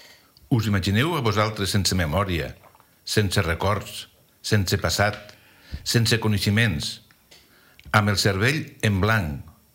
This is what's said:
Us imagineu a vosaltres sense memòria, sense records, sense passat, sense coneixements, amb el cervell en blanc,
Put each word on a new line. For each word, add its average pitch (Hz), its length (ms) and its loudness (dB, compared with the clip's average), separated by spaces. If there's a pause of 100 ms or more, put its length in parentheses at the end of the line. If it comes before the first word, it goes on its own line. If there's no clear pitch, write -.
(520)
Us 110 160 2
imagineu 104 480 0
a 139 80 -2
vosaltres 104 480 -2
sense 95 240 0
memòria, 85 540 -2 (580)
sense 101 380 0
records, 95 640 -4 (340)
sense 104 400 0
passat, 101 320 0 (720)
sense 117 320 2
coneixements, 104 720 2 (1040)
amb 104 160 4
el 95 80 0
cervell 110 400 2 (240)
en 101 160 2
blanc, 92 480 0 (280)